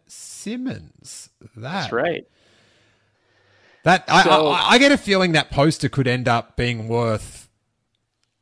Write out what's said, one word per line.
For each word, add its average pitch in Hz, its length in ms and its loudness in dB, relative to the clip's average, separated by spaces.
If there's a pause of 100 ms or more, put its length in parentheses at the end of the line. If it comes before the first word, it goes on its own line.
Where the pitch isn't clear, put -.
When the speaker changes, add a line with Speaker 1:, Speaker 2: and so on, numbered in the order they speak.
Speaker 1:
Simmons. - 1200 -14 (100)
That - 160 -20
Speaker 2:
That's 131 380 -8
right. 151 340 -4 (1600)
Speaker 1:
that, 175 240 4
I, 180 140 6
Speaker 2:
So 156 240 4
Speaker 1:
I, - 240 0
I 233 80 6
get 285 120 6
a 285 60 4
feeling 185 340 0
that 151 180 0
poster 147 380 0
could 135 180 -2
end 127 220 -2
up 117 300 -2
being 117 320 -4
worth 113 580 -4 (960)